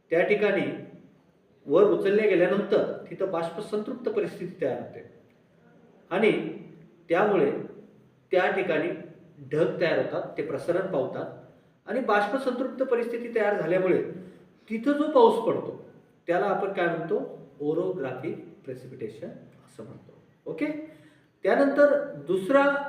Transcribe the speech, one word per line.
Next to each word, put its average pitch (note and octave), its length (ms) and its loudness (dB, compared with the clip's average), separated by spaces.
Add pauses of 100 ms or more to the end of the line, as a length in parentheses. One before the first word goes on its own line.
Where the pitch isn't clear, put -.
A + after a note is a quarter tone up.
(100)
त्या E3+ 120 2
ठिकाणी G3 640 0 (800)
वर D#3+ 180 6
उचलले G3+ 440 4
गेल्यानंतर F#3+ 840 2
तिथं F#3 200 -4
बाष्प E3 300 -4
संतृप्त G#3 480 -6
परिस्थिती F3 540 -4
तयार C3 180 -2
होते - 320 -16 (960)
आणि G3 380 2 (600)
त्यामुळे F#3 420 4 (800)
त्या F#3 200 4
ठिकाणी E3+ 380 0 (640)
ढग E3 280 0
तयार D#3 180 2
होतात, D#3 240 -2 (160)
ते - 40 -4
प्रसरण E3+ 440 -2
पावतात C3 400 -4 (600)
आणि A3+ 140 -2
बाष्प G#3 360 0
संतृप्त B3+ 460 -2
परिस्थिती A#3 520 -2
तयार G#3 200 2
झाल्यामुळे F3 480 2 (680)
तिथं A3+ 220 0
जो D4 180 0
पाऊस - 360 6
पडतो, - 420 -6 (380)
त्याला F3+ 200 0
आपण G3 260 -2
काय F3 140 0
म्हणतो? E3 520 -4 (240)
orographic D3+ 720 -2 (300)
प्रेसिपिटेशन - 640 -12
असं - 580 -18
म्हणतो. - 380 -20 (280)
ओके, D4 160 -2 (760)
त्यानंतर C4+ 720 4
दुसरा F#3+ 500 2 (240)